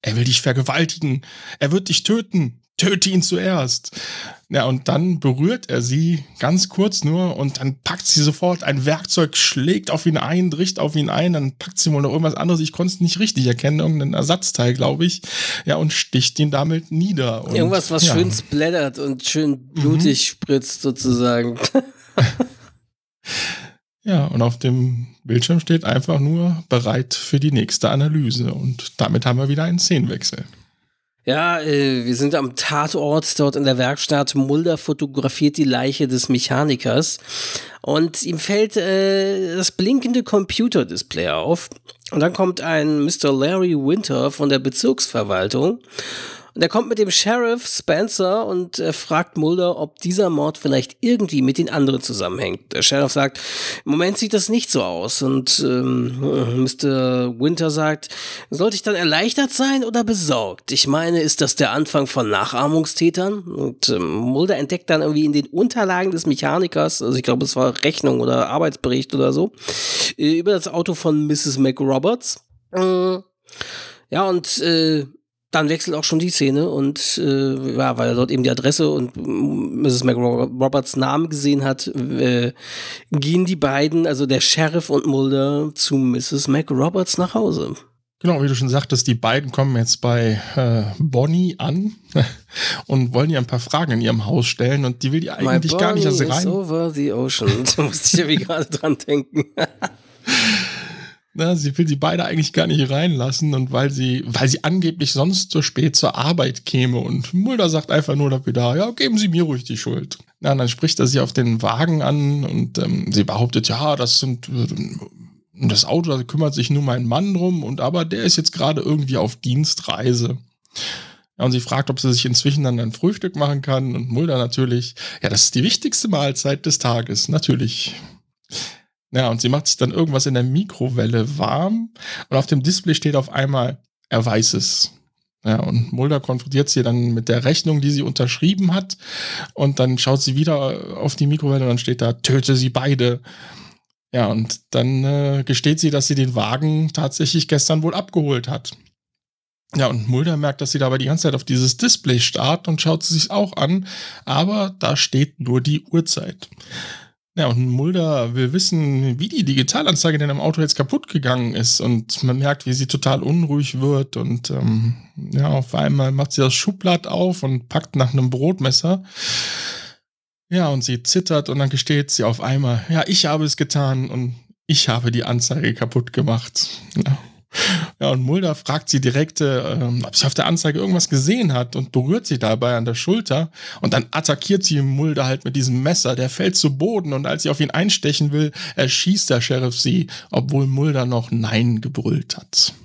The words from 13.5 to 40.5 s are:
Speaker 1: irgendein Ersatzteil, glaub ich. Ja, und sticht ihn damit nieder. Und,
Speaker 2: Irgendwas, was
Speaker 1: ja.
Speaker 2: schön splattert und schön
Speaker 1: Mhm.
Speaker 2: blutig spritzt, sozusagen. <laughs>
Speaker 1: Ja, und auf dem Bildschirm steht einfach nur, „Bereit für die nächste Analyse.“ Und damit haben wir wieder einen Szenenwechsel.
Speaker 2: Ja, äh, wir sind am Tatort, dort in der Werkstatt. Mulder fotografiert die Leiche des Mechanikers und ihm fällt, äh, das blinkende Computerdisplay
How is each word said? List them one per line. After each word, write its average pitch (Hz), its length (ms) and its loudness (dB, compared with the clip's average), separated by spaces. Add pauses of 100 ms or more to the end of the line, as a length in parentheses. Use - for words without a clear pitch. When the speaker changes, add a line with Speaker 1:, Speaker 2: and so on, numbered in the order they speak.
Speaker 1:
irgendein 156 340 0
Ersatzteil, 139 600 0
glaub 135 300 0
ich. 180 180 0 (440)
Ja, 151 100 2
und 156 180 0
sticht - 460 0
ihn 151 120 4
damit 160 400 -2
nieder. 156 540 0
Und, - 100 -4
Speaker 2:
Irgendwas, 160 360 2
was 160 160 2
Speaker 1:
ja. 147 80 4
Speaker 2:
schön 107 160 2
splattert 147 680 0
und 139 240 -4
schön 151 280 0
Speaker 1:
Mhm. 131 220 -6
Speaker 2:
blutig 151 540 2
spritzt, - 540 -2
sozusagen. 120 840 0
<laughs> - 60 -2 (2250)
Speaker 1:
Ja, 175 220 2
und 117 160 0
auf 120 160 2
dem 123 500 0 (160)
Bildschirm 143 360 2
steht 165 260 0
einfach 131 340 0
nur, 165 500 0
„Bereit 120 440 0
für - 260 -2
die 147 120 2
nächste - 400 0
Analyse.“ 135 640 0
Und 127 460 -6
damit 113 260 0
haben 123 120 2
wir 135 100 0
wieder 143 160 0
einen 175 160 0
Szenenwechsel. - 640 0 (800)
Speaker 2:
Ja, 160 380 0
äh, 139 420 0
wir 123 120 0
sind 143 180 0
am 139 220 -2
Tatort, 147 840 -2
dort 143 160 2
in 143 80 0
der 135 140 2
Werkstatt. 139 560 0
Mulder 147 460 0
fotografiert 143 800 -2
die 156 80 2
Leiche 131 420 0
des 127 220 -2
Mechanikers 131 880 0 (640)
und 156 420 0
ihm 170 160 -4
fällt, 208 360 0
äh, 196 800 0
das 185 160 0
blinkende 240 520 0
Computerdisplay 175 1080 0